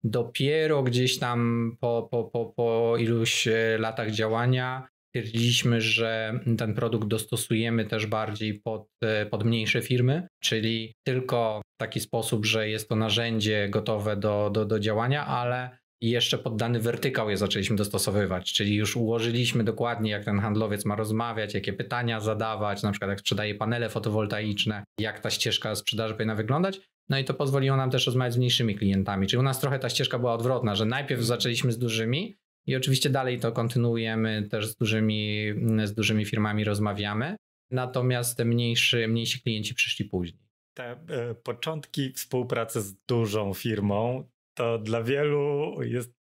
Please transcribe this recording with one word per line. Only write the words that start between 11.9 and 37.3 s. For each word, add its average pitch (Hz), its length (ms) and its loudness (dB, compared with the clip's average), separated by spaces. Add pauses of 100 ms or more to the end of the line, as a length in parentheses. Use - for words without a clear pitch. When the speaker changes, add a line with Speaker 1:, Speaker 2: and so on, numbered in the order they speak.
Speaker 1:
sposób, 113 460 -2
że 110 220 2
jest 110 200 -4
to 113 80 0
narzędzie 107 720 2
gotowe 107 480 0
do, 104 360 0
do, 107 120 2
do 107 160 0
działania, 120 460 0
ale 123 560 -4 (220)
jeszcze 117 340 2
poddany 117 420 0
wertykał 113 500 0
je 98 60 2
zaczęliśmy 98 400 0
dostosowywać, 98 760 0
czyli 104 220 2
już 104 220 0
ułożyliśmy 117 680 2
dokładnie, 110 460 0
jak 104 140 -2
ten 101 140 0
handlowiec 104 460 0
ma 104 120 0
rozmawiać, 110 580 -2
jakie - 180 -2
pytania 117 480 -2
zadawać, 104 640 -2
na 104 80 2
przykład 98 180 -4
jak 98 120 -4
sprzedaje 104 340 -2
panele 113 340 -2
fotowoltaiczne, 107 960 -2 (160)
jak 107 200 -4
ta 104 100 -4
ścieżka 107 440 -2
sprzedaży 110 400 -2
powinna 110 200 -2
wyglądać. 143 460 0 (280)
No 135 100 2
i 139 60 0
to 139 100 -2
pozwoliło 135 420 2
nam 131 140 2
też 123 160 2
rozmawiać 123 280 0
z 123 40 2
mniejszymi 120 360 2
klientami, 98 520 2
czyli 120 140 2
u - 20 4
nas 135 180 0
trochę 135 180 0
ta 127 100 -2
ścieżka 127 300 0
była 120 160 2
odwrotna, 117 400 0
że 107 100 2
najpierw 127 380 -2
zaczęliśmy 120 500 0
z 110 60 -2
dużymi 120 580 -2 (300)
i 131 100 0
oczywiście 135 340 2
dalej 127 300 0
to 117 120 0
kontynuujemy, 113 960 0
też 107 160 -2
z 107 100 -8
dużymi, 107 680 0 (400)
z 104 100 -2
dużymi 107 300 2
firmami 107 400 0
rozmawiamy, 104 720 -2 (340)